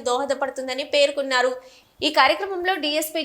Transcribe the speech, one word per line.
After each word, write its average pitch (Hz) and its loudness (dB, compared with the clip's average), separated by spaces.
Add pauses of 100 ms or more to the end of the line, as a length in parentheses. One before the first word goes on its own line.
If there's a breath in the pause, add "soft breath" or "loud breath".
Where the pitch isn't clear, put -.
(120)
దోహదపడుతుందని 262 -2
పేర్కొన్నారు. 277 2 (560 loud breath)
ఈ 311 2 (100)
కార్యక్రమంలో 359 2 (100)
డీఎస్పీ 311 -2